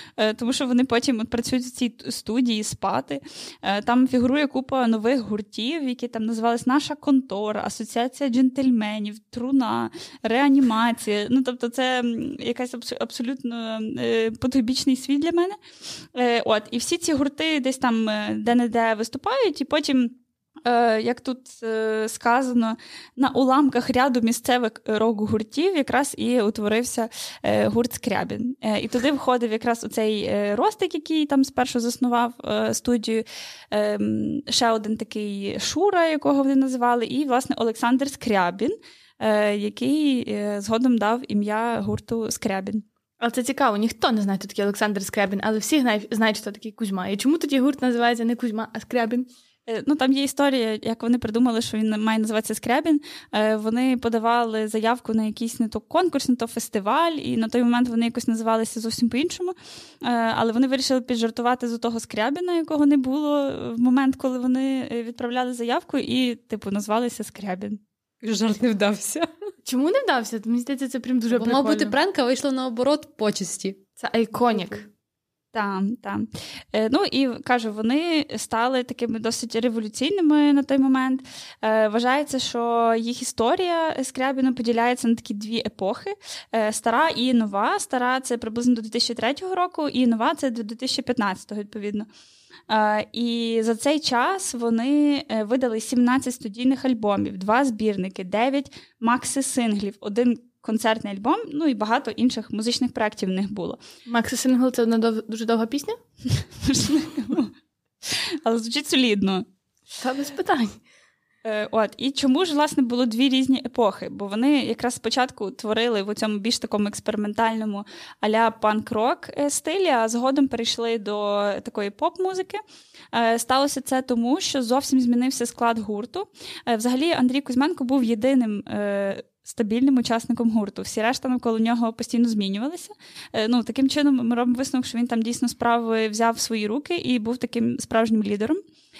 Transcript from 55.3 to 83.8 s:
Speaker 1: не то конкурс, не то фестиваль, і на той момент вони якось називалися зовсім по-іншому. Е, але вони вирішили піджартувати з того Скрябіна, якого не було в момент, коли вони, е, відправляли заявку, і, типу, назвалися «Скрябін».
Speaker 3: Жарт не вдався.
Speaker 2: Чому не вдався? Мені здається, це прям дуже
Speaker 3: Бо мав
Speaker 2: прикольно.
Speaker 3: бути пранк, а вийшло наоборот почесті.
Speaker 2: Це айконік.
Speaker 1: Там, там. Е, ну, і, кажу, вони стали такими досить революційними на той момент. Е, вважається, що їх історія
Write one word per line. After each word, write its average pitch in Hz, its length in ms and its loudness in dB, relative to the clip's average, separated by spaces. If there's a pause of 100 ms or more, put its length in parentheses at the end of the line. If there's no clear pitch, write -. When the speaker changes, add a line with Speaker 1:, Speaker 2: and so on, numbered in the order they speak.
Speaker 1:
не 226 80 0
то 214 120 -6
конкурс, 320 500 0
не 247 60 4
то 233 120 -2
фестиваль, 240 640 0
і 247 260 -2
на 226 120 0
той 240 140 2
момент 240 260 4
вони 233 160 0
якось 233 220 -2
називалися 226 520 0
зовсім 226 300 0
по-іншому. 349 420 -2
Е, 359 40 -10 (800)
але 226 160 2
вони 254 160 4
вирішили 262 340 2
піджартувати 240 640 0
з 233 100 -4
того 233 220 -2
Скрябіна, 294 560 -2
якого 311 300 2
не 294 120 6
було 277 540 0 (260)
в - 20 -2
момент, 262 360 4
коли 254 240 -2
вони, 262 520 0
е, 233 120 -4
відправляли 247 500 -4
заявку, 240 440 -2
і, 247 380 0
типу, 214 360 -8
назвалися 214 520 -2
«Скрябін». 202 560 -8 (440)
Speaker 3:
Жарт 208 380 0
не 247 80 4
вдався. 208 580 0 (360)
Speaker 2:
Чому 262 260 0
не 539 140 2
вдався? 233 420 -2
Мені 233 140 0
здається, 262 280 -4
це 247 120 -6
прям 247 200 0
дуже 233 180 2
Speaker 3:
Бо 226 80 -2
мав 240 80 2
Speaker 2:
прикольно. 269 200 2
Speaker 3:
бути 208 120 0
пранк, 294 340 0
а 254 60 2
вийшло 262 260 0
наоборот 262 640 -2
почесті. 196 580 -4 (200)
Speaker 2:
Це - 180 -8
айконік. 220 760 0 (640)
Speaker 1:
Там, 202 420 -2
там. 208 320 -6 (460)
Е, 220 160 2
ну, 330 220 2
і, 269 160 2 (160)
кажу, 226 300 0
вони 294 520 0 (120)
стали 247 460 0
такими 233 360 -6
досить 226 360 -4
революційними 294 960 2
на 277 100 4
той 277 140 0
момент. 262 440 2 (400)
Е, 220 260 4
вважається, 254 520 2
що 233 580 2
їх 233 240 -4
історія 320 800 0